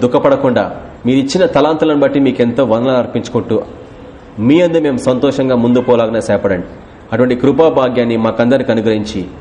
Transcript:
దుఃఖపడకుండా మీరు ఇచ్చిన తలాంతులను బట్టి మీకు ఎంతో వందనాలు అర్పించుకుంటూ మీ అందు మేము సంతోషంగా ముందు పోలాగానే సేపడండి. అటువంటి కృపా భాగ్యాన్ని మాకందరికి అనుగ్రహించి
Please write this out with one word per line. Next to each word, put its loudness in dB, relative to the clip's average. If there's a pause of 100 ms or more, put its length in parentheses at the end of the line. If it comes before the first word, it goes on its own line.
దుఃఖపడకుండా 2 (420)
మీరు 2
ఇచ్చిన -2 (140)
తలాంతులను 2
బట్టి 0
మీకు 0
ఎంతో 0 (100)
వందనాలు 0
అర్పించుకుంటూ -4 (920)
మీ 6
అందు 2
మేము -2 (100)
సంతోషంగా 0
ముందు 2
పోలాగానే 2
సేపడండి. -2 (440)
అటువంటి 2
కృపా 4 (120)
భాగ్యాన్ని 0 (100)
మాకందరికి 0
అనుగ్రహించి -2 (200)